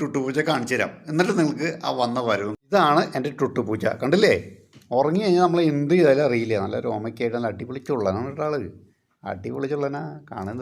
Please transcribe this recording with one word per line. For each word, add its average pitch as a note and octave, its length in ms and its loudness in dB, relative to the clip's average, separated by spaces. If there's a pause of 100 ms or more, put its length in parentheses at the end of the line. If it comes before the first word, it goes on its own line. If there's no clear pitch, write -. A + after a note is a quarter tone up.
ടൂട്ടുപൂച്ച C3+ 480 -2
കാണിച്ചു B2 260 -2
തരാം, G2+ 160 0 (200)
എന്നിട്ട് F3+ 280 2
നിങ്ങൾക്ക് D3 300 0 (180)
ആ - 20 0 (120)
വന്ന B2 260 0
വരവ്. G#2 240 0 (160)
ഇതാണ് E3+ 340 6 (140)
എൻ്റെ C3+ 240 -4
ടൂട്ടുപൂച്ച, A2+ 460 -2 (160)
കണ്ടില്ലേ? E3 320 4 (640)
ഉറങ്ങി D#3+ 260 2
കഴിഞ്ഞാൽ F3+ 220 4
നമ്മൾ E3+ 160 2 (100)
എന്ത് C#3+ 240 2
ചെയ്താലും D3 320 6
അറിയില്ല, A#2 260 0 (120)
നല്ല A2 200 -4
രോമയ്ക്കായിട്ട് A#2 520 -4
നല്ല A#2 160 -2
അടിപൊളി B2 360 -10
ചുള്ളനാണ് A2+ 400 -2
കേട്ടോ D3+ 180 -6
ആള്. D3 140 -4 (680)
അടിപൊളി B2 420 -6
ചുള്ളനാ, C#3+ 300 -4 (260)
കാണാൻ G#2 320 -6